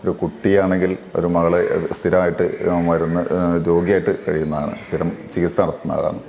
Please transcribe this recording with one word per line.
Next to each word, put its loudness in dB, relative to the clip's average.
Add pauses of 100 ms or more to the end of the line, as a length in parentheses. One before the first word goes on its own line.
ഒരു 0 (100)
കുട്ടിയാണെങ്കിൽ 2 (260)
ഒരു 0
മകള് 4 (380)
സ്ഥിരമായിട്ട് 2 (420)
മരുന്ന്, 0 (160)
ആ, 0 (280)
രോഗിയായിട്ട് 2 (120)
കഴിയുന്നതാണ്, -2 (140)
സ്ഥിരം -2 (220)
ചികിത്സ 0
നടത്തുന്ന -2
ആളാണ്. -2